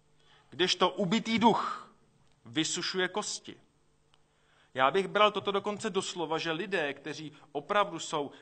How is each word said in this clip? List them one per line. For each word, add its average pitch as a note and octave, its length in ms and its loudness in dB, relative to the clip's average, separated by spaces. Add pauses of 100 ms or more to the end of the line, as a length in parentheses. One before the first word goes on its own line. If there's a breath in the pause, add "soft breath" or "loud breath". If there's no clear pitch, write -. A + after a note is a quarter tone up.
(500 soft breath)
kdežto F3+ 400 2
ubitý G#3+ 500 0
duch - 540 2 (520)
vysušuje D#3+ 640 -2
kosti.“ - 480 -8 (1160 soft breath)
Já C3 180 4
bych F#3 160 0
bral G#3 240 4
toto G3+ 200 -2
dokonce G3+ 380 -4
doslova, E3+ 480 -2
že D#3+ 140 -2
lidé, D#3+ 420 -2
kteří D3+ 380 -10 (200 loud breath)
opravdu G3 480 0
jsou D3 320 -4 (100)